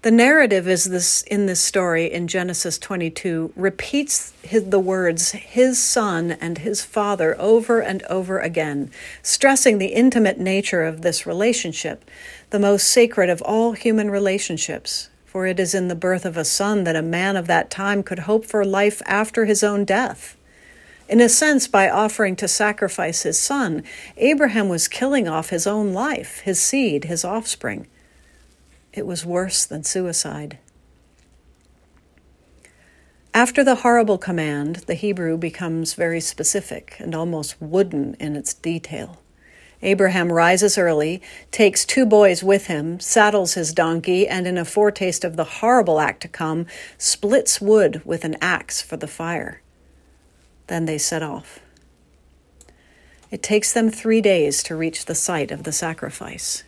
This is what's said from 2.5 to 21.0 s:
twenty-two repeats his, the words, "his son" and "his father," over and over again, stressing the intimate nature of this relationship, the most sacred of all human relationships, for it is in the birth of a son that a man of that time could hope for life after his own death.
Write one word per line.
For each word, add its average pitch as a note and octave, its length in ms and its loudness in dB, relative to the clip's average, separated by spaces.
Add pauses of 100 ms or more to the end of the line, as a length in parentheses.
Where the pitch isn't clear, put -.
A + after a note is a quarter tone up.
twenty-two E3 800 -6
repeats G3 840 -4
his, G#3 220 0
the G3 140 2
words, F3+ 520 0
"his B3 520 2
son" E3+ 500 0
and E3 260 -6
"his G3+ 240 -6
father," G3+ 580 0
over A3+ 400 4
and - 300 -4
over F#3 300 -2
again, D3+ 500 -4 (320)
stressing C4+ 560 4
the F#3+ 160 -2
intimate A#3 440 4
nature F#3+ 460 0
of D#3+ 160 -6
this E3+ 240 -2
relationship, F3 800 -2 (460)
the G#3 80 -2
most G3+ 300 4
sacred A#3 420 4
of E3+ 100 0
all A3+ 320 0
human G#3+ 380 0
relationships, G3 1000 -4 (160)
for F#3+ 220 -6
it F#3 120 -2
is F3+ 160 0
in F3+ 140 0
the F3 60 -4
birth F#3 320 -2
of E3+ 100 -4
a D#3+ 80 -2
son G3+ 400 0
that E3 120 0
a D#3+ 40 0
man F3 360 -2
of E3+ 100 -4
that E3+ 240 0
time G3 320 -2
could F#3 180 -8
hope G#3+ 240 0
for G#3 220 0
life G3+ 400 0
after A3 400 0
his G#3 180 2
own G3+ 220 0
death. G#3 480 -2 (760)